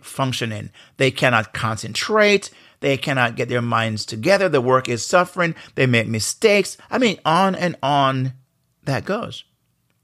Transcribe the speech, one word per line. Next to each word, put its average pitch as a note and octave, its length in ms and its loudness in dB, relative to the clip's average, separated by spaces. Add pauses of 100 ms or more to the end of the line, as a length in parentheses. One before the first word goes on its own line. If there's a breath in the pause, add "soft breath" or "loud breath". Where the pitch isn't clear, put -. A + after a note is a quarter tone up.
functioning. B2 680 -6 (260 soft breath)
They C3+ 140 4
cannot A#2+ 420 0
concentrate. G3+ 960 0 (300 soft breath)
They C#3 180 0
cannot B2 380 0
get B2 140 -4
their A#2+ 120 0
minds A2+ 440 -2
together. F#3 440 0
The C#3+ 120 2
work B2+ 280 2
is A#2 160 -4
suffering. F3 480 0 (220 loud breath)
They C#3 100 2
make A#2+ 220 2
mistakes. F#3+ 720 0 (120 loud breath)
I G#3 80 -2
mean, A#3 260 0
on F#3 300 2
and F3 300 -4
on C3+ 500 0 (500)
that C3 220 -4
goes. - 380 -8 (600)